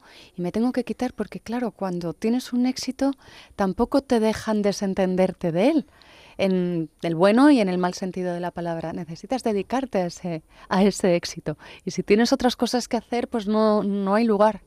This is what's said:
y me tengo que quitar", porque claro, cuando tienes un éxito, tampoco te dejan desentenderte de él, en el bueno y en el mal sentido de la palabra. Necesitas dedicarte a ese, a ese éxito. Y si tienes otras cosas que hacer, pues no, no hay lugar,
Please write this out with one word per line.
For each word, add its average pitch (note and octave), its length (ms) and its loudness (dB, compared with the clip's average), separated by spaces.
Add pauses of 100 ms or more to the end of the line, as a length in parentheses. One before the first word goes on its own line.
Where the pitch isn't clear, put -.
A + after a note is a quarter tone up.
(360)
y F3+ 60 -6
me F3 80 -4
tengo A#3 220 0
que B3 100 -2
quitar", A#3 320 -6
porque - 240 -8
claro, A#3 320 -6
cuando F3 440 -6
tienes A#3 380 -4
un B3 140 0
éxito, C4 460 -2 (420)
tampoco A#3 480 0
te B3 160 0
dejan A3 440 0
desentenderte F#3 880 0
de F#3+ 180 2
él, D#4+ 160 0 (500)
en F3 540 0 (120)
el E3 120 -2
bueno G#3+ 380 6
y C4 80 6
en G3 80 2
el F3+ 100 -2
mal F3+ 160 -2
sentido F3+ 400 -6
de F3 60 -6
la F3+ 100 -6
palabra. E3+ 420 -6
Necesitas F3+ 520 -8
dedicarte A3+ 540 -2
a F3+ 80 0
ese, E3+ 360 -8 (260)
a F#3 140 4
ese F#3+ 320 4
éxito. - 420 -4 (280)
Y F3+ 80 -8
si F3+ 100 -4
tienes A3 300 4
otras B3+ 240 2
cosas A#3+ 320 -2
que - 80 -2
hacer, A#3+ 320 -4
pues G#3+ 180 -6
no, G#3+ 380 2
no G3 320 0
hay A3+ 80 2
lugar, G#3+ 420 4